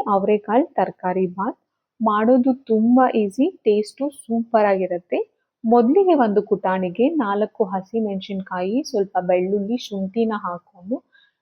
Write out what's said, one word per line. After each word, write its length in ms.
ಅವರೆಕಾಳು 540
ತರಕಾರಿ 600
ಬಾತ್. 320
ಮಾಡೋದು 520
ತುಂಬಾ 580
ಈಸಿ, 360
ಟೇಸ್ಟು 440
ಸೂಪರ್ 560
ಆಗಿರುತ್ತೆ. 540
ಮೊದಲಿಗೆ 500
ಒಂದು 300
ಕುಟಾಣಿಗೆ 680
ನಾಲ್ಕು 540
ಹಸಿಮೆಣಸಿನಕಾಯಿ, 1200
ಸ್ವಲ್ಪ 380
ಬೆಳ್ಳುಳ್ಳಿ, 560
ಶುಂಠಿನ 580
ಹಾಕೊಂಡು 640